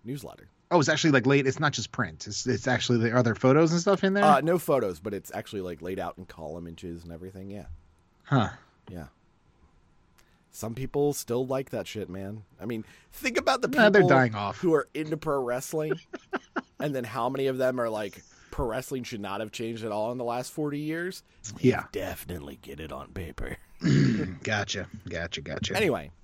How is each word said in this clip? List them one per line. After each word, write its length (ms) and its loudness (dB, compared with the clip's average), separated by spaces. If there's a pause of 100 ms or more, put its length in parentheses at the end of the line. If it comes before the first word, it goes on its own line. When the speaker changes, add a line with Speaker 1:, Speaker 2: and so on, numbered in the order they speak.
Speaker 1:
newsletter. 440 -12 (220)
Speaker 2:
Oh, 80 6
it's 100 6
actually, 240 4
like, 140 6
laid. 200 6
It's 120 0
not 140 0
just 180 -6
print. 360 -6
It's, 200 -8
it's 220 0
actually 300 2
the, 140 2
are 100 4
there 120 2
photos 380 6
and 80 2
stuff 240 2
in 100 2
there? 100 4
Speaker 1:
Uh, 180 8
no 160 2
photos, 420 0
but 140 -4
it's 200 -8
actually, 280 -6
like, 200 -8
laid 160 -6
out 200 -6
in 80 -16
column 420 -10
inches 340 -12
and 100 -14
everything. 380 -14
Yeah. 160 -12 (580)
Speaker 2:
Huh. 260 0 (400)
Speaker 1:
Yeah. 160 -14 (1400)
Some 240 -10
people 380 0
still 340 -2
like 240 -4
that 160 -6
shit, 220 -8
man. 340 -10 (180)
I 60 -12
mean, 180 -6 (280)
think 240 -4
about 260 2
the 60 0
people 160 6
Speaker 2:
Nah, 60 10
they're 180 10
dying 260 6
off. 240 -4
Speaker 1:
who 160 4
are 180 2
into 240 -4
pro 260 -2
wrestling, 580 -4 (400)
Speaker 2:
<laughs> 400 -12
Speaker 1:
and 140 -2
then 100 -2
how 240 -2
many 180 0
of 120 0
them 220 2
are 80 0
like, 340 -6 (280)
"Pro 160 -4
wrestling 380 -4
should 160 -10
not 200 -6
have 120 -6
changed 320 -6
at 80 -4
all 180 -2
in 80 -6
the 60 -6
last 280 -4
forty 280 -4
years." 420 -6 (380)
Speaker 2:
Yeah. 320 4
Speaker 1:
They 80 -6
definitely 600 -10
get 200 -16
it 100 -12
on 220 -12
paper. 440 -8 (240)
<laughs> 0 -
Speaker 2:
<clears throat> 640 2
Gotcha. 460 -4 (200)
Gotcha. 340 -8
Gotcha. 340 -6
Speaker 1:
Anyway. 340 0 (140)